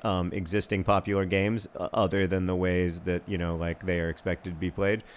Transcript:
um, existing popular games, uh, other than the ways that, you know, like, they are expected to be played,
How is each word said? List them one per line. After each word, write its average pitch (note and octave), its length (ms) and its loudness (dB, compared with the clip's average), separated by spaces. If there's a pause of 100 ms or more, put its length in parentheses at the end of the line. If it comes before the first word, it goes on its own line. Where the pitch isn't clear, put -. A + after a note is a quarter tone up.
um, F#2 300 0
existing F#2+ 520 -2
popular G2 400 2
games, G2+ 440 0 (100)
uh, - 160 -4
other G2 320 2
than F#2 200 0
the F#2 100 0
ways F2+ 440 2
that, F2 260 -2
you G2 120 -2
know, E2+ 180 -2
like, E2+ 300 -4
they F2 140 2
are E2 100 0
expected F2 400 -4
to E2 100 -8
be F2+ 100 0
played, G2+ 320 0 (140)